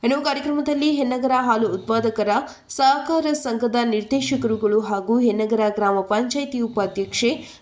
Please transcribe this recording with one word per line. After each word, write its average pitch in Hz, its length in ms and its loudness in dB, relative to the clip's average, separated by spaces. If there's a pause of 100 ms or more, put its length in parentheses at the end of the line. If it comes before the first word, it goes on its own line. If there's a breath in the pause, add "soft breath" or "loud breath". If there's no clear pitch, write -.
ಇನ್ನು 277 180 2
ಕಾರ್ಯಕ್ರಮದಲ್ಲಿ 294 680 0
ಹೆನ್ನಗರ 254 440 0
ಹಾಲು 226 380 2
ಉತ್ಪಾದಕರ 220 560 0 (400 loud breath)
ಸಹಕಾರ 294 640 2
ಸಂಘದ 233 500 0
ನಿರ್ದೇಶಕರುಗಳು 220 960 0
ಹಾಗೂ 208 400 0
ಹೆನ್ನಗರ 214 400 2 (160)
ಗ್ರಾಮ 202 260 2
ಪಂಚಾಯಿತಿ 247 580 -2
ಉಪಾಧ್ಯಕ್ಷೆ 208 1040 -4